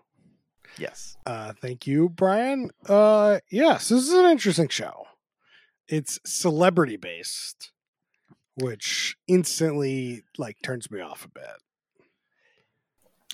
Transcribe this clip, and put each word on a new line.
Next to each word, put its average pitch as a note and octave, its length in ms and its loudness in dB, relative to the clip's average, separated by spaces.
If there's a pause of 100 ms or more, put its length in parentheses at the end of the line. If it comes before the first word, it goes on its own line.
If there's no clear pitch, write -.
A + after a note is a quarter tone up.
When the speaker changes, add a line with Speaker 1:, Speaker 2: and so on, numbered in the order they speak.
(760)
Speaker 1:
Yes. - 480 -14
Speaker 2:
Uh, A2 280 -10
thank B2+ 320 -12
you, D3+ 240 2
Brian. A3 600 0 (160)
Uh, G#3 520 6 (120)
yes, C4+ 380 2
this B3+ 180 4
is E4+ 60 2
an F#4 120 8
interesting G#3+ 440 4
show. - 360 -8 (840)
It's - 380 -4
celebrity-based, D3+ 1500 -2 (840)
which - 640 -6 (100)
instantly, C#3 960 -2 (140)
like, A2+ 260 -12
turns B2 260 -10
me G#2 120 -12
off E2 240 -16
a - 40 -20
bit. - 140 -20 (1900)